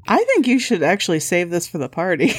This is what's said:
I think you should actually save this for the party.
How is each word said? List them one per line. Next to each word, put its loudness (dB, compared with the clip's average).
I 2
think 2
you 4
should -2
actually 0
save -2
this -2
for -8
the -4
party. 0